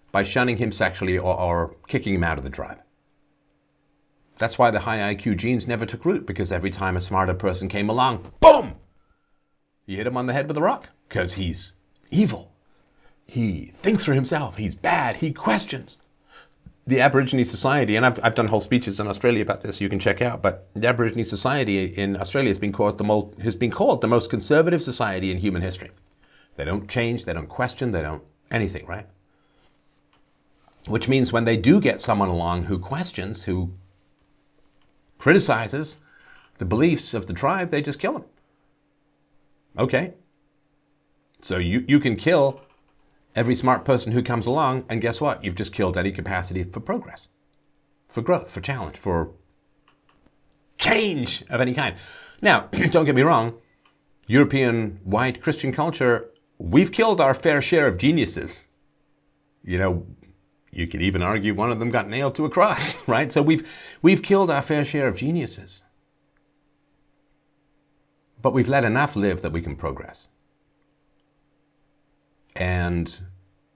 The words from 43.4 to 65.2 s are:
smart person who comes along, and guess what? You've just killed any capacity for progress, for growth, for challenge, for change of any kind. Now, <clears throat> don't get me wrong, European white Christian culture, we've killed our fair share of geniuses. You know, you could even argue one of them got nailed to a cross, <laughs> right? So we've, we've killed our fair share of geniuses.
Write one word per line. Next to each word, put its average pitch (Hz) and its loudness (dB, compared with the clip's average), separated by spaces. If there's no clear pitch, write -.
smart 127 2
person 123 0
who 123 2
comes 117 -4
along, 131 0
and 113 -4
guess 113 -4
what? 143 -2
You've 95 -6
just 98 -6
killed 90 0
any 92 0
capacity 90 -6
for 92 -10
progress, - -8
for - -8
growth, 160 -2
for 101 -12
challenge, 113 -8
for 85 -2
change 202 0
of 123 0
any 127 0
kind. 123 -2
Now, 170 6
<clears throat> 185 -2
don't 165 4
get 143 2
me 127 6
wrong, 117 2
European 117 2
white 120 0
Christian 147 -4
culture, 139 0
we've 101 4
killed 220 2
our 135 6
fair 147 2
share 151 4
of 95 2
geniuses. - 0
You 90 -2
know, 90 0
you 85 -4
could - -6
even 92 2
argue 101 0
one 110 0
of 110 -2
them 117 -4
got 107 -2
nailed 131 -4
to 151 -2
a 143 -2
cross, 175 2
<laughs> - -20
right? 147 0
So 151 4
we've, 156 2
we've 180 6
killed 196 2
our 139 0
fair 147 0
share 143 0
of - -2
geniuses. 127 -6